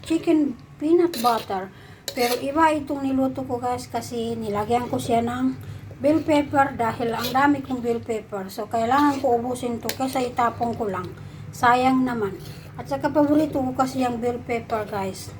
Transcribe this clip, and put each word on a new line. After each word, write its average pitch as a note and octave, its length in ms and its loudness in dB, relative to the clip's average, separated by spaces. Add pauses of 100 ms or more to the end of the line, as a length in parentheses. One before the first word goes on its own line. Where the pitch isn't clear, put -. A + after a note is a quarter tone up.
chicken D#4 560 2 (160)
peanut E4+ 480 4
butter. G#3 480 0 (400)
Pero B3 320 0
iba D4+ 320 4
itong D4 240 -4
niluto C4+ 480 0
ko, B3 160 -4
guys, B3 240 -4
kasi A#3 480 -4
nilagyan A3 560 -2
ko B3+ 80 -2
siya A#3 240 2
ng B3+ 320 -2 (480)
bell D4+ 160 6
pepper D4 560 2
dahil A3+ 400 -2
ang A#3 160 -4
dami C4+ 320 4
kong B3 160 -6
bell A#3 240 -2
pepper. G#3 480 -6
So, G#3 160 -8
kailangan C4+ 560 2
ko A#3+ 160 4
ubusin A#3+ 400 -4
to - 160 -8
kasi C4 400 -2
itapon A#3 400 0
ko G#3 160 -4
lang. F3+ 240 -6 (400)
Sayang B3+ 480 6
naman. A3+ 320 -2 (400)
At - 160 -8
saka C#4 160 -2
paborito D4 560 4
ko B3+ 80 -2
kasi C4 320 0
yung A#3+ 160 0
bell A#3+ 240 -2
pepper, A#3 400 -2
guys. G3 560 -6